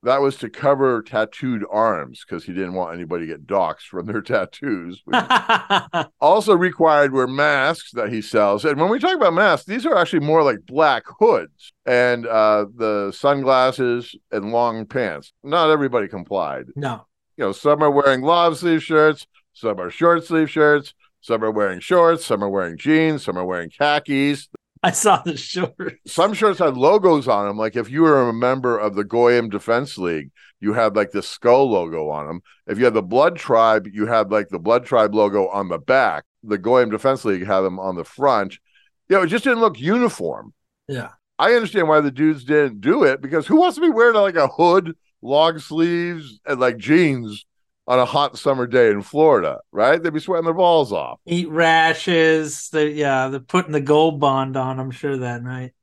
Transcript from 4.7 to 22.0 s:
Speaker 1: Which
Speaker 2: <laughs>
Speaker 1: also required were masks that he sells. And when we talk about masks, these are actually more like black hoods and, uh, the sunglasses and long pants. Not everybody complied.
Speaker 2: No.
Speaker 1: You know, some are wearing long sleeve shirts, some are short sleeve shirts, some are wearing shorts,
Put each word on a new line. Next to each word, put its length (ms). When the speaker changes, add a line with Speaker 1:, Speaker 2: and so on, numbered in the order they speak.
Speaker 1:
Which 120
Speaker 2:
<laughs> 1040
Speaker 1:
also 340
required 580
were 140
masks 680
that 200
he 100
sells. 420
And 160
when 100
we 100
talk 160
about 180
masks, 320
these 200
are 100
actually 280
more 200
like 220
black 360
hoods 540
and, 420
uh, 400
the 360
sunglasses 1000
and 220
long 340
pants. 460
Not 280
everybody 360
complied. 600
Speaker 2:
No. 300
Speaker 1:
You 100
know, 60
some 300
are 80
wearing 320
long 320
sleeve 300
shirts, 420
some 280
are 100
short 340
sleeve 240
shirts, 460
some 220
are 80
wearing 300
shorts, 440